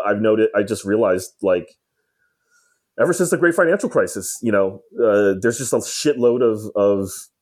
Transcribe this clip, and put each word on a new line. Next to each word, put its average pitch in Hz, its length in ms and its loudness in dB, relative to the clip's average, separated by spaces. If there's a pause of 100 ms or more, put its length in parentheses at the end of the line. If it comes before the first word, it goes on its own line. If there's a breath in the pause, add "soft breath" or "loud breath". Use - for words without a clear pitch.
I've 104 160 0
noted, 110 340 2
I 104 80 -8
just 101 220 -6
realized, 98 560 0
like, 90 340 -2 (1200)
ever 135 140 2
since 175 200 0
the 175 60 0
great 170 180 2
financial 190 340 2
crisis, 98 520 -4
you 113 120 0
know, 98 280 0 (220)
uh, 101 380 4
there's 117 160 0
just 131 160 -6
a 127 60 0
shitload 123 600 0
of, 110 200 2 (160)
of 101 320 2 (320)